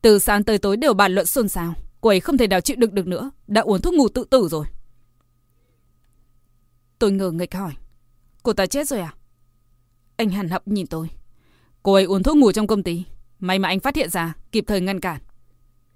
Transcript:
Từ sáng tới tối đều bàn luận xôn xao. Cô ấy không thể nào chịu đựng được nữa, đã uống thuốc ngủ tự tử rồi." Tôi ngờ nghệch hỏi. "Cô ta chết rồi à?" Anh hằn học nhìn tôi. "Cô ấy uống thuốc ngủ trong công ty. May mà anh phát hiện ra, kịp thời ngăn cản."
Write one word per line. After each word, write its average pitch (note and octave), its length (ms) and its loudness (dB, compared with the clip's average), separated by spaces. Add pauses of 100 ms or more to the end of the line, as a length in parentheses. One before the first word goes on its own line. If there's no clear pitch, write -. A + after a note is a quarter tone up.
Từ G#3+ 160 8
sáng G#3 260 0
tới G#3+ 140 0
tối G3+ 180 -2
đều B3+ 180 2
bàn F#3+ 200 2
luận F#3 120 0
xôn A3+ 220 -2
xao. E3+ 260 -6 (260)
Cô - 80 2
ấy F#3+ 120 4
không C#4 180 0
thể A#3 80 4
nào F#3 140 2
chịu G#3+ 160 -4
đựng A3+ 180 0
được F#3+ 120 -2
nữa, F#3 240 -6 (160)
đã G#3 140 0
uống G3 220 0
thuốc F4+ 120 0
ngủ C#4 140 4
tự B3 220 -4
tử A#3+ 180 4
rồi." D3+ 180 -6 (2250)
Tôi G#3 140 2
ngờ F#3+ 180 -2
nghệch E3+ 240 -6
hỏi. F3+ 180 -8 (720)
"Cô A#3 100 0
ta G3 140 0
chết C#4 220 -4
rồi B3+ 120 -4
à?" D#3+ 140 -12 (1000)
Anh A3+ 140 0
hằn F#3 180 -4
học F#3 200 -6
nhìn G3 180 -2
tôi. D#3+ 220 -8 (760)
"Cô G3 100 4
ấy G3 120 6
uống F#3 180 0
thuốc D4+ 140 4
ngủ B3 160 8
trong G#3+ 140 0
công G3+ 160 0
ty. F3 220 -6 (340)
May F#3+ 200 0
mà F#3+ 100 0
anh F#3 120 -2
phát C#4+ 160 -4
hiện A3 140 -2
ra, E3 240 -4 (180)
kịp A3 140 0
thời G3+ 140 0
ngăn G3 200 -2
cản." E3+ 200 -6 (760)